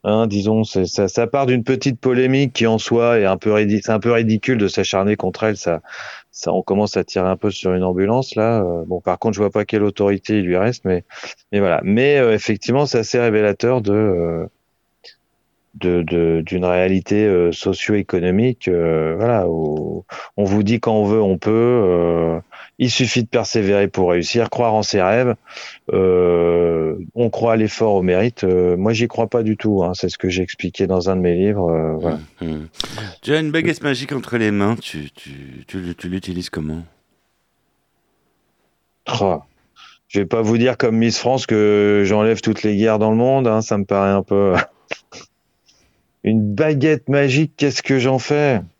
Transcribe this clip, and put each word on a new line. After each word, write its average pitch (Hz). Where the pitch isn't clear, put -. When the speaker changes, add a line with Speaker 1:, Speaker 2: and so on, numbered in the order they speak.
Speaker 1:
hein, 110
disons, 107
c'est, 95
ça, 95
ça 117
part 139
d'une 123
petite 131
polémique 131
qui 113
en 113
soi 117
est 104
un 95
peu 107
ridi-, 104
c'est 113
un 107
peu 117
ridicule 117
de 101
s'acharner 101
contre 95
elle. 107
Ça, 85
ça, -
on 95
commence 101
à 92
tirer 92
un 92
peu 104
sur 92
une 92
ambulance 98
là. 110
Euh, 85
bon, 87
par 90
contre, 107
je 98
vois 101
pas 104
quelle 104
autorité 101
il 95
lui 90
reste, 113
mais, 90
mais 101
voilà. 87
Mais, 131
euh, 117
effectivement, 117
c'est 123
assez 113
révélateur 113
de, 101
euh, 87
de, 87
de, 82
d'une 90
réalité, 92
euh, 87
socio-économique, 95
euh, 82
voilà, 107
où 78
on 101
vous 101
dit 110
quand 113
on 104
veut, 107
on 95
peut. 107
Euh, 87
il 123
suffit 123
de 107
persévérer 101
pour 90
réussir, 87
croire 113
en 107
ses 101
rêves. 113
Euh, 87
on 117
croit 113
à 113
l'effort, 110
au 95
mérite. 92
Euh, 90
moi, 104
j'y 117
crois 113
pas 117
du 107
tout, 98
hein. 90
C'est 90
ce -
que 92
j'ai 90
expliqué 90
dans 92
un 95
de 92
mes 87
livres. 95
Euh, 80
voilà. 80
Speaker 2:
Mmh, 87
mmh. 78
Tu 139
as 160
une 156
baguette 160
magique 139
entre 120
les 110
mains. 104
Tu, 76
tu, 69
tu, 87
tu 90
l'utilises 90
comment ? 78
Speaker 1:
Oh. 92
Je 101
vais 95
pas 113
vous 113
dire 120
comme 113
Miss 113
France 123
que 104
j'enlève 107
toutes 110
les 104
guerres 110
dans 110
le 110
monde, 131
hein, 110
ça 110
me 98
paraît 98
un 98
peu. 98
<laughs> -
Une 104
baguette 151
magique, 143
qu'est-ce 139
que 135
j'en 131
fais ? 143